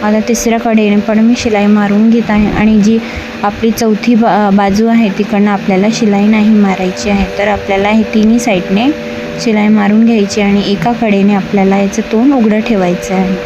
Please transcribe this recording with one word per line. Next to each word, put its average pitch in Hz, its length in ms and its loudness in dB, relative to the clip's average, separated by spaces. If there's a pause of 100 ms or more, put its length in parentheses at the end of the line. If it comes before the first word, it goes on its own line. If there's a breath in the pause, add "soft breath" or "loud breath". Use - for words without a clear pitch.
आता 214 240 0
तिसऱ्या 233 320 0
कडेने 220 380 0
पण 214 220 0
मी 226 180 4
शिलाई 208 280 0
मारून 208 440 2
घेत 226 200 0
आहे 208 180 2
आणि 214 340 2
जी 226 180 2 (440 loud breath)
आपली 214 280 -2
चौथी 220 440 0
बा-, 208 400 2
बाजू 202 320 2
आहे 226 220 2
तिकडनं 208 420 -2
आपल्याला 196 420 0
शिलाई 202 320 0
नाही 214 240 2
मारायची 190 600 0
आहे. 196 280 -2
तर 202 100 -2
आपल्याला 202 420 -2
हे 220 140 2
तिन्ही 220 360 2
साईडने 208 480 0 (560)
शिलाई 214 240 0
मारून 214 380 2
घ्यायची 214 360 0
आणि 202 300 0
एका 220 200 -2
कडेने 208 420 0
आपल्याला 196 440 0
याचं 196 240 -2
तोंड 233 320 0
उघडं 220 260 2
ठेवायचं 190 540 -2
आहे. 185 220 -2 (100)